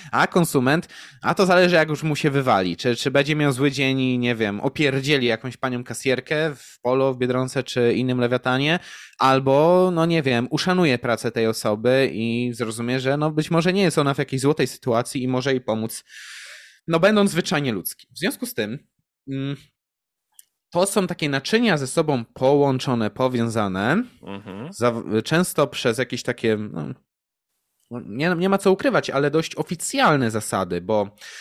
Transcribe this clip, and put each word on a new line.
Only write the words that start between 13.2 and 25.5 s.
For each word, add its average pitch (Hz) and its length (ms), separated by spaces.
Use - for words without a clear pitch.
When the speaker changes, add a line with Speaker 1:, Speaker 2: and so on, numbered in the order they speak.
Speaker 1:
być 156 200
może 170 220
nie 202 100
jest 165 160
ona 143 160
w - 40
jakiejś 135 240
złotej 143 240
sytuacji 123 560
i 127 60
może 127 220
jej 131 100
pomóc, 110 440
no 165 140
będąc 202 300
zwyczajnie 147 420
ludzkim. - 420
W - 40
związku 202 280
z - 80
tym... 110 240
Mm, 135 280
to 180 160
są 202 200
takie 170 220
naczynia 180 500
ze 139 80
sobą 143 380
połączone, 131 840
powiązane, 117 920
Speaker 2:
Mhm. 101 500
Speaker 1:
za-, 117 300
często 160 420